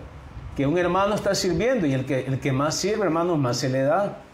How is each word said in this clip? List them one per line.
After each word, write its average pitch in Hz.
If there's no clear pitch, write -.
Que 139
un 151
hermano 185
está 196
sirviendo 190
y 135
el 127
que, 131
el 131
que 139
más 143
sirve, 208
hermano, 170
más 123
se 135
le 131
da. 165